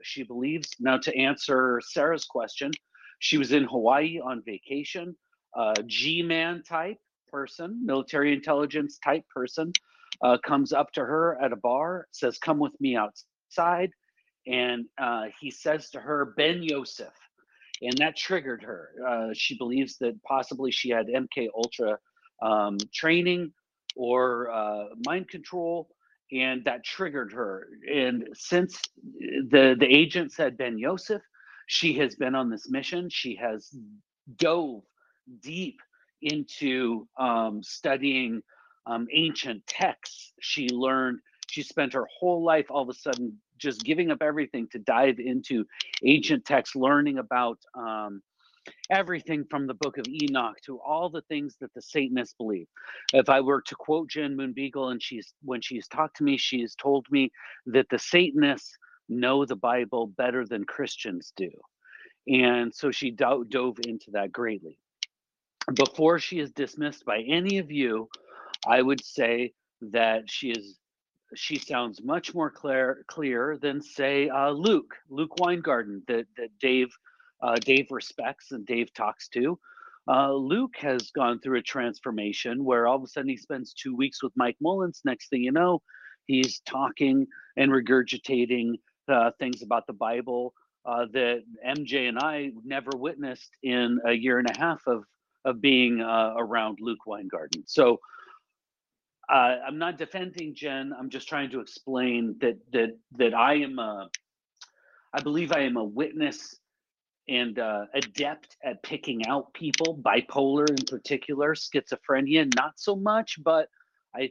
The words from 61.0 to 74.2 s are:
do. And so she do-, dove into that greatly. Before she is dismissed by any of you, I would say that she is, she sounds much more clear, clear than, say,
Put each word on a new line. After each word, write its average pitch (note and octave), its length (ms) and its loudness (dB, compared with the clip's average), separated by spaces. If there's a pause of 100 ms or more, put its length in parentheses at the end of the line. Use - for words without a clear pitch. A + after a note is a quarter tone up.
do. F2+ 140 -4 (760)
And B2 480 4
so C#3+ 160 -2
she B2 200 -2
do-, B2 380 0
dove B2 380 -2
into A2+ 260 -8
that G2 200 -2
greatly. G2+ 460 -6 (960)
Before D#3+ 440 4
she F3 200 -4
is C#3+ 140 -4
dismissed D3 520 -6
by A2 160 0
any F3 380 0
of D#3 120 -6
you, A#2 380 0 (580)
I B2 160 6
would C#3 220 2
say A#2+ 480 0 (280)
that A2 500 2
she C3 200 -6
is, G2+ 280 -8 (560)
she D3 240 -6
sounds A#2+ 440 -4
much E3 320 -4
more D#3 160 -2
clear, C3 560 0
clear C#3+ 540 -2
than, C#3+ 220 -2
say, C#3 480 0